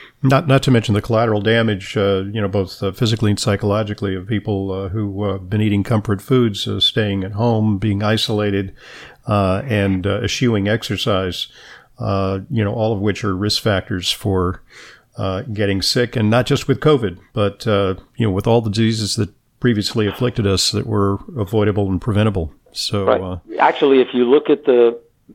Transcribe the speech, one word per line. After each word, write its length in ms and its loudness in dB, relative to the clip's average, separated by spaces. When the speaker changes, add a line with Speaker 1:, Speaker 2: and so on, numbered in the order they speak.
Speaker 1:
Not, 260 2
not 160 4
to 60 2
mention 240 2
the 60 0
collateral 400 0
damage, 560 0
uh, 340 2
you 100 -6
know, 80 0
both, 340 -4
uh, 100 -2
physically 380 0
and 80 0
psychologically 800 -2
of 100 -10
people, 460 -2
uh, 160 -6
who, 340 -4
uh, 160 -2
been 220 -4
eating 220 2
comfort 380 0
foods, 460 0
uh, 140 -4
staying 440 0
at 80 -8
home, 460 2
being 240 0
isolated, 720 0
uh, 380 2
and, 420 0
uh, 160 -2
eschewing 460 0
exercise, 800 -2
uh, 400 -2
you 140 0
know, 100 -2
all 180 0
of 80 -2
which 220 -2
are 120 -2
risk 280 -2
factors 480 -2
for, 500 -2
uh, 260 -4
getting 380 -2
sick, 360 0
and 120 2
not 160 4
just 240 -2
with 120 2
covid, 360 2
but, 340 -2
uh, 280 2
you 100 0
know, 60 0
with 140 -2
all 140 4
the 100 -2
diseases 460 0
that 140 -2
previously 460 0
afflicted 400 -2
us 260 0
that 140 -2
were 340 0
avoidable 520 0
and 120 0
preventable. 520 0
So, 320 -4
Speaker 2:
Right. 160 4
Speaker 1:
uh, 180 -8
Speaker 2:
Actually, 420 4
if 140 0
you 100 4
look 260 4
at 140 0
the 340 4